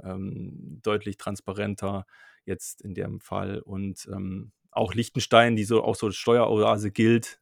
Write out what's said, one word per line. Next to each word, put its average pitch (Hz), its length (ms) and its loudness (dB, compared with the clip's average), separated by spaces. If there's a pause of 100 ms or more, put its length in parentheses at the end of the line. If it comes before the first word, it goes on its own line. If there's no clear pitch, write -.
ähm, 95 760 -10
deutlich 104 340 -4
transparenter 101 880 -6 (380)
jetzt - 380 -10
in 98 120 -12
dem 98 240 -8
Fall. 98 420 -6
Und, 98 520 -10
ähm, 95 400 -10 (180)
auch 110 240 -2
Liechtenstein, 117 600 4
die 107 80 0
so, 110 180 4
auch 110 140 0
so 113 100 -4
als 98 100 -4
Steueroase 110 760 2
gilt, 113 500 2